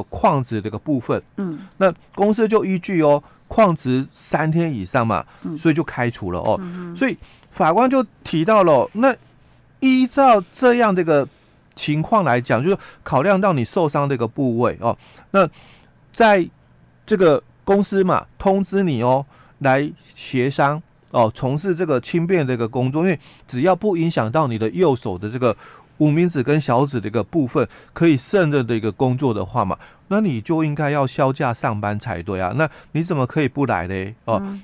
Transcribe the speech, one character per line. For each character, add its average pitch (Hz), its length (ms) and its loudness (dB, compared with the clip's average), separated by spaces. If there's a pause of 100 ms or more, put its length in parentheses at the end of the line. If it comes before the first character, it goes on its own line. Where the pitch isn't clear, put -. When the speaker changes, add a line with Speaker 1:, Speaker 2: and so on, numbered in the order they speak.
Speaker 1:
旷 151 380 0
职 113 180 -6
这 104 100 -8
个 104 80 -10
部 135 200 -4
分。 113 240 -4 (140)
Speaker 2:
嗯。 175 220 -6 (180)
Speaker 1:
那 185 160 2 (220)
公 208 180 2
司 220 160 2
就 214 160 2
依 190 140 -2
据 175 240 -2
哦， 147 200 4 (260)
旷 196 260 4
职 131 380 -2
三 160 380 -4
天 165 220 0
以 104 100 -6
上 113 240 -2
嘛， 98 160 0 (200)
Speaker 2:
嗯。 165 160 -10
Speaker 1:
所 165 120 2
以 151 40 0
就 151 100 -2
开 120 260 -4
除 98 200 -8
了 87 100 -6
哦。 107 200 0
Speaker 2:
嗯 175 140 -12
哼。 175 220 -14
Speaker 1:
所 262 100 0
以 208 100 -4 (340)
法 165 200 0
官 233 180 2
就 262 140 2 (200)
提 160 240 -2
到 214 160 4
了， 156 320 4
那 247 200 2 (640)
依 262 260 4
照 247 360 4 (120)
这 240 220 4
样 220 180 2
的 180 80 2
一 - 20 -2
个 147 240 2 (460)
情 151 260 -2
况 190 240 0
来 123 160 2
讲， 120 220 -2
就 180 80 0
是 196 80 0 (240)
考 135 180 0
量 190 180 2
到 196 140 2
你 131 100 0
受 165 240 0
伤 143 220 -2
的 139 60 -2
一 123 40 -2
个 120 80 -2
部 120 320 -2
位 107 220 0
哦， 117 160 -2 (360)
那 196 140 4 (640)
在 208 340 4 (600)
这 214 100 2
个 165 260 4 (220)
公 196 180 2
司 196 220 0
嘛， 165 220 0 (120)
通 196 240 0
知 196 200 -2
你 135 200 0
哦， 131 220 2 (360)
来 139 300 0 (240)
协 131 360 -2
商 147 320 0 (280)
哦， 113 240 2
从 135 220 -2
事 185 180 -2
这 170 120 -2
个 139 120 0
轻 170 280 -2
便 170 200 0
的 127 60 -2
一 123 60 -2
个 117 100 -2
工 131 240 -2
作， 156 100 -2
因 190 60 2
为 156 100 0 (300)
只 127 140 -4
要 185 120 2
不 190 220 -2
影 165 140 0
响 113 200 -2
到 156 160 0
你 113 120 -4
的 110 100 0
右 151 260 2
手 104 220 -6
的 101 140 -8
这 123 80 -8
个 120 180 0 (420)
无 151 120 4
名 170 180 2
指 151 140 -2
跟 147 180 0
小 131 240 0
指 135 160 -4
的 104 80 -6
一 - 20 -6
个 107 120 -2
部 143 240 -2
分 120 200 0 (260)
可 170 160 2
以 147 80 4
胜 170 340 0
任 135 160 0
的 120 100 -2
一 107 40 -4
个 107 120 -2
工 127 240 0
作 131 160 0
的 101 100 -4
话 104 220 -4
嘛， 127 140 -4 (300)
那 202 120 0
你 143 200 -2
就 160 220 -2
应 147 120 -2
该 147 160 -2
要 143 160 0
销 131 260 0
假 131 220 -4
上 110 260 -4
班 104 180 -4
才 87 240 -8
对 95 160 -6
啊， 92 180 -2
那 151 120 0 (240)
你 156 100 -2
怎 170 140 -4
么 127 100 0
可 156 140 -4
以 139 80 0
不 139 160 -2
来 92 220 -2
嘞？ 95 280 -8 (120)
哦， 110 160 0
Speaker 2:
嗯。 196 220 -12